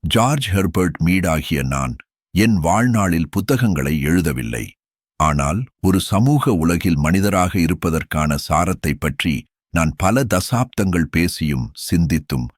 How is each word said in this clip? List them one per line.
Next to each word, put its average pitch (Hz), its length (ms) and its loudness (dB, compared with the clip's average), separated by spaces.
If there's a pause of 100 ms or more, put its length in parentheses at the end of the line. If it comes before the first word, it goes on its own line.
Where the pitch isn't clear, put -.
ஜார்ஜ் 127 460 0
ஹெர்பர்ட் 92 540 0
மீட் 90 280 2
ஆகிய 78 280 -2 (140)
நான் 67 200 -4 (400)
என் 107 320 4
வாழ்நாளில் 95 680 0
புத்தகங்களை 98 600 0 (160)
எழுதவில்லை, 62 560 -2 (540)
ஆனால் 76 420 0 (220)
ஒரு 95 260 4
சமூக 131 440 2 (100)
உலகில் 85 420 2
மனிதராக 92 540 2
இருப்பதற்கான 80 800 -2
சாரத்தை 80 540 -2 (120)
பற்றி 76 280 -2 (400)
நான் 80 240 0
பல 110 260 2 (100)
தசாப்தங்கள் 95 840 0
பேசியும் 76 500 -2 (140)
சிந்தித்தும் 73 680 -2 (100)